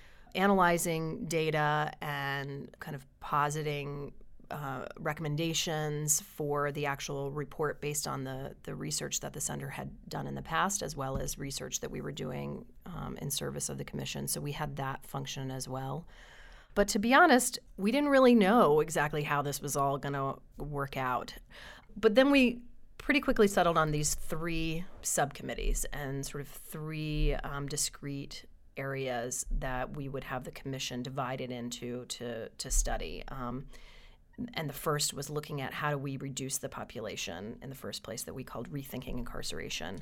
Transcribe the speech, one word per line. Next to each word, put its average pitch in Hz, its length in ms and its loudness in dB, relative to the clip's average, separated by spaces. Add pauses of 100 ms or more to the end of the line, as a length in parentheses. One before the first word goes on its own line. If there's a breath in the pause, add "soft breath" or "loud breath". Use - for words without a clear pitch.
(340 loud breath)
analyzing 175 920 4
data 151 640 2 (100)
and 139 680 -4 (120)
kind 156 140 -8
of 135 120 -10 (140)
positing, 143 920 0 (380)
uh, 135 360 -6 (120)
recommendations 151 1200 0
for 147 520 -2
the 143 140 -2
actual 139 460 -4
report 147 480 -4
based 147 280 -4
on 135 160 -4
the, 135 380 -8
the 151 120 -8
research 147 460 -4
that 135 140 -6
the 147 60 -6
center 139 280 -4
had 139 220 -6 (180)
done 151 180 -6
in 139 80 -6
the 139 80 -6
past, 165 400 0
as 143 140 -6
well 135 220 -2
as - 200 -4
research 135 420 -6
that 139 100 -6
we 143 100 -6
were 143 120 -6
doing, 143 520 -6 (220)
um, 156 340 -8
in 147 100 -4
service 139 380 -4
of 135 100 -6
the 127 60 -6
commission. 139 420 -6
So 165 140 -2
we 147 120 -4
had 139 240 -4
that 135 280 -6
function 135 460 -6
as 131 180 -6
well. 135 380 -6 (680 loud breath)
But 202 140 4
to 226 100 2
be 233 140 4
honest, 294 460 8 (180)
we 202 160 2
didn't 294 160 4
really 262 260 10
know 190 460 8
exactly 156 420 2
how 147 200 2
this 139 180 -2
was 147 160 -2
all 139 220 4
gonna 139 380 -2 (200)
work 143 400 -4
out. 127 380 -2 (600 loud breath)
But 208 180 6
then 262 160 10
we 262 300 8 (360)
pretty - 240 2
quickly 226 280 6
settled 170 280 6
on 156 140 4
these 151 240 2
three 160 680 -2 (180)
subcommittees - 880 0
and 139 320 -4
sort 143 160 -8
of 139 80 -8
three, 156 840 0 (100)
um, 143 240 -4
discrete 143 760 -4 (340)
areas 131 680 -4 (140)
that 131 380 -2
we 139 120 -6
would 131 160 -6
have 131 200 -6
the - 80 -10
commission 127 500 -6
divided 131 480 -4
into 120 560 -6
to, 117 420 -6
to - 220 -8
study. 92 580 2
Um, 127 380 -6 (880 loud breath)
and 156 140 -2
the 135 60 -6
first 147 400 0
was 143 160 -8
looking 147 300 -6
at 127 140 -4
how 147 160 -2
do 143 80 0
we 135 180 -4
reduce 135 420 -4
the 131 100 -6
population 101 920 -8
in 131 100 -10
the 135 40 -10
first - 300 -10
place 113 180 -8
that 85 120 -8
we 131 100 -8
called - 260 -10
rethinking 139 480 -6
incarceration. - 840 -4